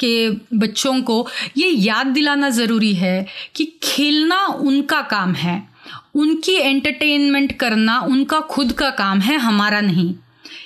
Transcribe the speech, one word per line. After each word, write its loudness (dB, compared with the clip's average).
के 2
बच्चों -2
को 0
ये 2
याद 2
दिलाना 0
ज़रूरी 2
है 0
कि -4
खेलना 0
उनका 0
काम -2
है, -4
उनकी 0
एंटरटेनमेंट 0
करना 0
उनका 0
खुद -2
का -2
काम 0
है, 2
हमारा 2
नहीं। 0